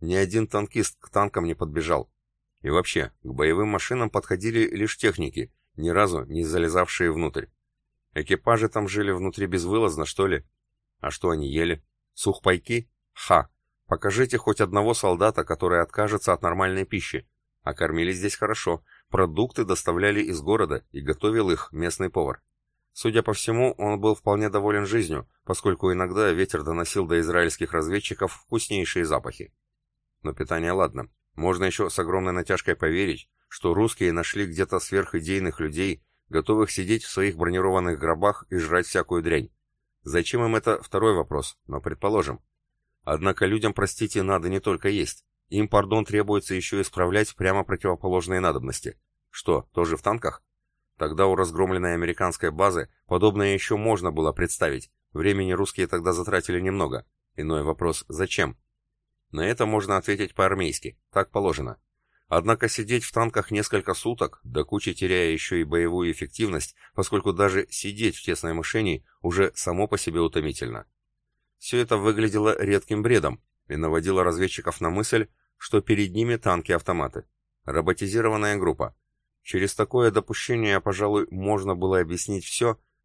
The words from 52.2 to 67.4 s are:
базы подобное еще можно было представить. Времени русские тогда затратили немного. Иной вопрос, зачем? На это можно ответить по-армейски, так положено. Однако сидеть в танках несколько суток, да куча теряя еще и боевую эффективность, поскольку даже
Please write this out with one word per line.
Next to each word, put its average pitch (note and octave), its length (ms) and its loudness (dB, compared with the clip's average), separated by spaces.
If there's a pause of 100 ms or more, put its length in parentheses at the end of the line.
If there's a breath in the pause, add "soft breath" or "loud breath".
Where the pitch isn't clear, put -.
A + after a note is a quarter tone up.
базы F2 380 0 (180)
подобное G2 480 4
еще G#2 220 -2
можно G#2 360 0
было D#2 200 0
представить. D#2 580 -2 (220)
Времени F#2+ 400 0
русские F#2 340 -2
тогда F2 260 0
затратили F2+ 480 -2
немного. F2+ 460 -2 (300)
Иной D2+ 260 -2
вопрос, D#2+ 460 -4
зачем? E2 480 -2 (760)
На D#2 140 -2
это A#2+ 200 0
можно G#2 300 0
ответить G2 380 -2
по-армейски, F#2 640 0 (120)
так G2 200 0
положено. D2 500 -2 (480)
Однако G2+ 400 2
сидеть A2+ 360 -2
в - 80 -8
танках A2+ 380 0
несколько G#2 440 0
суток, - 500 -4
да B1+ 180 -2
куча F#2 320 -4
теряя F2+ 360 2
еще D#2+ 260 -2
и E2+ 80 2
боевую E2+ 480 0
эффективность, E2+ 640 -4 (180 soft breath)
поскольку G2 380 0
даже F#2+ 380 2